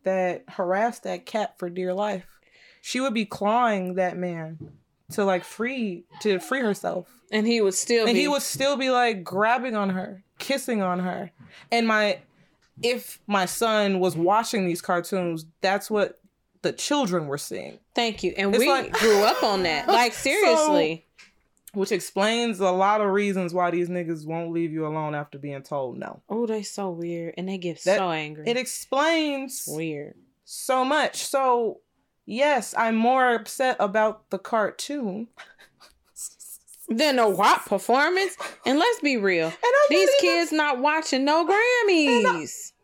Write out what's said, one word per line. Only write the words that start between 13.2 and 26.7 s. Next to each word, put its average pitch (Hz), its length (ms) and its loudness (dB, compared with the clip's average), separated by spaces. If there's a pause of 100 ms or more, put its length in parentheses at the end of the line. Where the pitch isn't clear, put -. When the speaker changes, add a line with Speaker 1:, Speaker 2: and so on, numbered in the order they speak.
Speaker 1:
my 196 200 2
son 208 540 0
was 180 160 2
watching 196 500 2
these 165 160 -2
cartoons, 175 640 -4 (140)
that's 196 300 0
what 208 300 -2 (420)
the 160 100 0
children 185 540 -2
were 139 120 -6
seeing. - 400 -12 (160)
Speaker 2:
Thank 226 280 -2
you. 185 140 -2
And 196 180 0
Speaker 1:
It's - 40 4
Speaker 2:
we 262 100 4
Speaker 1:
like 269 240 0
Speaker 2:
grew 214 300 4
up 311 200 2
on 196 200 0
that. 160 260 -2
Speaker 1:
<laughs> - 0 -
Speaker 2:
Like, 240 240 4
Speaker 1:
So, - 100 -12
Speaker 2:
seriously. 302 840 2 (680)
Speaker 1:
which 202 200 -2
explains 214 680 -2
a 190 100 4
lot 196 300 4
of 202 100 2
reasons 190 440 0
why 180 160 2
these 175 180 0
niggas 165 380 -6
won't 165 260 -6
leave 165 200 -2
you 156 140 -4
alone 151 280 -4
after 147 240 -8
being 139 240 -10
told 131 360 -6
no. - 300 -12
Speaker 2:
Oh, 233 180 -2
they 220 160 -4
so 196 280 -8